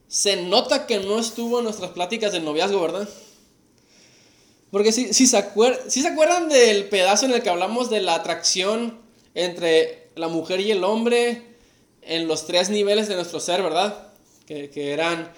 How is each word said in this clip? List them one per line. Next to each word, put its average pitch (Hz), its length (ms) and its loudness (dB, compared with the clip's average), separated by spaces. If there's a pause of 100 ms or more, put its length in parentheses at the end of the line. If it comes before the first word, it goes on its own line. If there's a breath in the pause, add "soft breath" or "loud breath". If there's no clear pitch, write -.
se - 360 -2
nota 254 420 0
que 220 140 -2
no 202 200 -2
estuvo 233 380 -4
en 240 60 -2
nuestras 196 280 -8
pláticas 202 400 -4
de 180 80 -4
noviazgo, 165 400 -2
¿verdad? 180 300 -4 (1600 loud breath)
Porque 208 220 2
si, 220 220 -2
si 262 120 6
se - 120 4
acuer-, 220 520 2
si 254 120 -2
se 330 80 0
acuerdan 330 380 2
del 226 420 6
pedazo 202 360 2
en 254 80 2
el 233 80 0
que 220 80 -2
hablamos 202 400 -2
de 214 120 0
la 180 140 2
atracción 202 840 -2 (320 soft breath)
entre 170 840 0
la 165 120 -6
mujer 165 320 -2
y 202 120 0
el 190 120 2
hombre 233 600 0 (600 soft breath)
en 165 240 -4
los 156 180 -2
tres 180 240 0
niveles 208 380 2
de 208 80 -4
nuestro 170 240 -6
ser, 180 240 -2
¿verdad? 180 480 -2 (340)
Que, 143 240 -12
que 143 220 -8
eran 165 460 -4